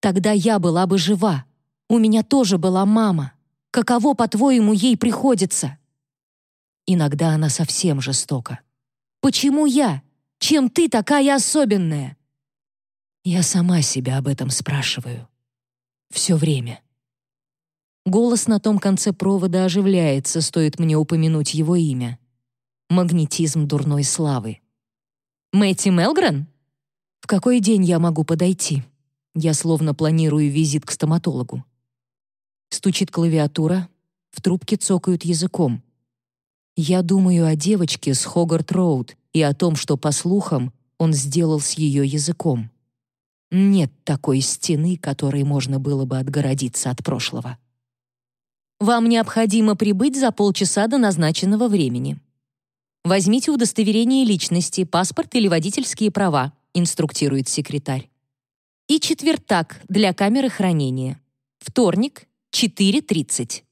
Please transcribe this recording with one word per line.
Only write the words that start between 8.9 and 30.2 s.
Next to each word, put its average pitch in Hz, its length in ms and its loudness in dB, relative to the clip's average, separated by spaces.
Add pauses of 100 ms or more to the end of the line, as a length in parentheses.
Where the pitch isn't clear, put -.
«Почему 277 440 2
я? 240 360 2 (380)
Чем 269 300 2
ты 339 200 2
такая 277 460 2
особенная?» 185 840 0 (1040)
Я 180 200 0
сама 175 380 2
себя 131 360 -2
об 131 100 -2
этом 139 220 -4
спрашиваю. 123 760 -6 (840)
Всё - 260 0
время. 139 460 -2 (1200)
Голос 226 420 2
на 214 120 2
том 214 180 0
конце 196 360 0
провода 185 520 0
оживляется, 170 760 0
стоит 156 380 -2
мне 160 160 2
упомянуть 156 580 0
его 160 220 0
имя. 127 440 -2 (720)
Магнетизм 165 760 0
дурной 143 360 -2
славы. 127 580 -4 (920)
«Мэтти 196 360 2
Мелгрен? 180 580 2 (720)
В - 60 -20
какой 247 320 2
день 202 260 4
я 170 140 2
могу 160 240 0
подойти? 165 580 -2 (540)
Я 160 180 0
словно 156 400 0
планирую 151 560 2